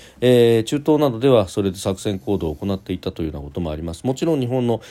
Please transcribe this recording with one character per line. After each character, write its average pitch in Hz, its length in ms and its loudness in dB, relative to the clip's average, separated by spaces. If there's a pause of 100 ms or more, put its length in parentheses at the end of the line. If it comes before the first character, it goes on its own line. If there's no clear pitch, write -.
(200)
え 120 400 6
ー、 110 40 -2
中 143 140 -2
東 151 220 2
な 147 100 2
ど 113 80 -4
で 135 100 2
は 110 200 4
そ - 120 -4
れ 98 120 0
で 92 60 -12
作 95 220 -4
戦 98 200 -4
行 101 180 -2
動 82 120 -4
を 76 40 -6
行 98 180 -6
っ 95 60 -4
て - 140 -10
い 87 60 -6
た 95 120 -8
と 85 120 -8
い - 20 -2
う 78 80 -6
よ - 0 -
う 76 40 -12
な 73 40 -10
こ 71 100 -14
と 90 100 -8
も 80 120 -4
あ 76 40 -6
り 80 60 -10
ま 82 120 -8
す。 - 100 -12
も 131 100 -2
ち 165 100 -6
ろ 165 120 0
ん 135 40 -2
日 123 60 -2
本 123 220 -2
の、 113 120 -2 (100)